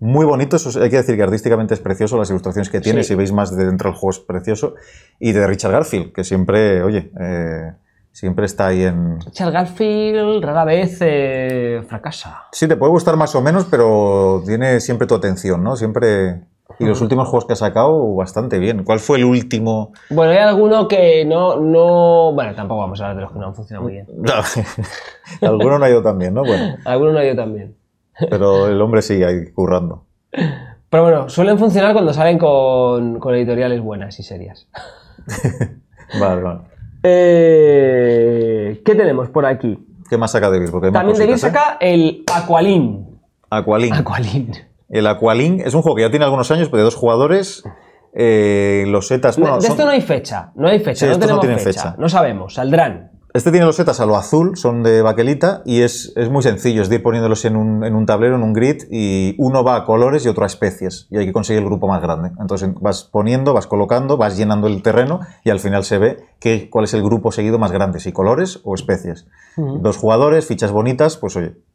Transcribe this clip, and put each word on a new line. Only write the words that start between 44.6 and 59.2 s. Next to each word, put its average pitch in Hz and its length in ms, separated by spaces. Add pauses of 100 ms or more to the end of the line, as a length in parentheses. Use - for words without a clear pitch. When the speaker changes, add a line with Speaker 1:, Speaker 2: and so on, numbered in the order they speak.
Speaker 1:
El 107 180
Aqualin 113 540
es 127 140
un 160 80
juego 147 140
que 110 60
ya 113 80
tiene 147 140
algunos 135 260
años, 156 180
pero 131 100
de 107 60
dos 117 120
jugadores. 143 680 (520)
Eh, 101 720
los 101 200
setas, 127 300
Speaker 2:
No, 170 60
Speaker 1:
bueno, - 120
Speaker 2:
de 180 60
Speaker 1:
son 226 100
Speaker 2:
esto 269 140
no 285 40
hay 269 120
fecha, 113 520
no 139 140
hay 208 120
fecha, - 200
Speaker 1:
Sí, 143 60
Speaker 2:
no 135 60
Speaker 1:
estos 208 180
no - 100
Speaker 2:
tenemos - 0
Speaker 1:
tienen 120 200
Speaker 2:
fecha. 98 220 (100)
Speaker 1:
fecha. - 60
Speaker 2:
No 160 120
sabemos, 113 440
saldrán. 131 560 (220)
Speaker 1:
Este 127 180
tiene 170 140
los 156 120
setas 160 240
a 117 40
lo 107 140
azul, 170 400
son 120 240
de 113 180
baquelita 117 640
y 120 160
es, - 360
es 117 120
muy 135 140
sencillo, 113 400
es 95 80
de 117 60
ir 110 60
poniéndolos 113 440
en 110 100
un, 110 260
en 110 140
un 110 80
tablero, 110 320
en 120 60
un 110 100
grid, 127 380
y 98 480